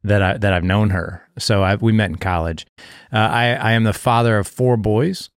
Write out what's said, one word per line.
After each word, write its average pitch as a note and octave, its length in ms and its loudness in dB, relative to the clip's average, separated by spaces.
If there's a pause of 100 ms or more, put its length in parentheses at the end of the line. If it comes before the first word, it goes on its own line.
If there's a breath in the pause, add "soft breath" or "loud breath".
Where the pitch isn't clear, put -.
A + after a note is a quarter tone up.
that G2+ 180 2
I, F#2+ 160 0
that G2+ 160 0
I've F2 100 0
known G2 280 2
her. F2+ 360 -6 (100)
So G2 260 0
I, F#2+ 120 2
we A2 160 2
met G#2+ 180 2
in E2+ 80 -6
college. E2 480 -4 (460 loud breath)
Uh, A2 60 -2
I, A#2 360 2
I A2 180 0
am A2+ 140 2
the G#2 80 0
father A#2 440 2
of G2 100 -2
four B2 300 0
boys A2 600 -2